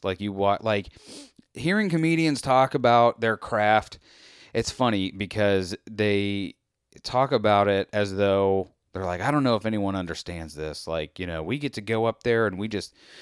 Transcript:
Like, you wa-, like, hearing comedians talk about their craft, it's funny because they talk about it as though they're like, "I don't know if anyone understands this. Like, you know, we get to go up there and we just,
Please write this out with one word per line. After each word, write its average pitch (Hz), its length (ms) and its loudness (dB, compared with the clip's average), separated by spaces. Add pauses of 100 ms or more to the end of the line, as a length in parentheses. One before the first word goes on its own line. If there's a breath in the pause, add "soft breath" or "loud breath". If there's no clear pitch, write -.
Like, 95 180 -4
you 101 100 -4
wa-, 98 300 2
like, 107 280 -2 (640 loud breath)
hearing 190 360 0
comedians 160 520 2
talk 131 340 2
about 120 440 4
their 113 160 0
craft, 107 600 0 (560 loud breath)
it's - 180 0
funny 107 400 0
because 95 640 0 (140)
they 101 640 -2 (480)
talk 135 280 0
about 104 360 4
it 98 260 0
as 101 220 -2
though 98 540 2 (240)
they're 95 120 -6
like, 90 160 -4
"I 117 100 0
don't 147 120 2
know 120 120 4
if 104 100 -4
anyone 101 300 -2
understands 85 600 -8
this. 76 320 -8
Like, 82 320 -6
you 92 80 -6
know, 80 160 -6
we 117 160 -4
get 143 140 -6
to 113 80 -10
go 113 240 -2
up 113 180 -4
there 113 240 2
and 92 100 -4
we 104 100 -6
just, 104 280 -8 (260 loud breath)